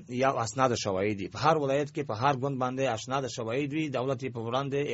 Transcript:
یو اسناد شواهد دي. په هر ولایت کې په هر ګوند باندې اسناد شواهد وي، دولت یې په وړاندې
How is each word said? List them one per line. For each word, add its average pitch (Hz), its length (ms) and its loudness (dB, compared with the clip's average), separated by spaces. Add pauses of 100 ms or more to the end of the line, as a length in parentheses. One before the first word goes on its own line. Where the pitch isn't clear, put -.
یو 131 300 2
اسناد 120 360 2
شواهد 101 420 0
دي. 95 100 -6
په - 120 -10
هر 151 180 6
ولایت 143 340 0
کې 151 160 -4
په 113 80 -4
هر 135 200 2
ګوند 131 240 -2
باندې 127 240 0 (120)
اسناد 131 320 -2
شواهد 120 460 -4
وي، 156 160 -2
دولت 127 340 -2
یې 131 80 -4
په 120 80 -8
وړاندې 131 400 -2 (140)